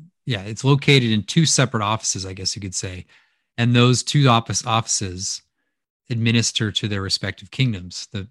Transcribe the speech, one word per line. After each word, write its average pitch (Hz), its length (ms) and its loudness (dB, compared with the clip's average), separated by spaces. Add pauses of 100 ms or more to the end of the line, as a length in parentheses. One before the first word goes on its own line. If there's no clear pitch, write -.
(240)
yeah, 107 180 -4
it's 107 220 -10
located 135 460 4
in 107 140 0
two 165 200 2
separate 120 380 2
offices, 101 420 -4
I 95 80 -12
guess 95 220 -6
you 98 80 -12
could 95 140 -8
say. 90 300 -10 (520)
And 120 160 4
those 120 300 4
two 143 240 4
office, 113 360 0
offices 101 760 -4 (680)
administer 113 640 0
to - 160 -4
their 101 160 -4
respective 95 480 -6
kingdoms. 95 600 -4
The 98 180 -8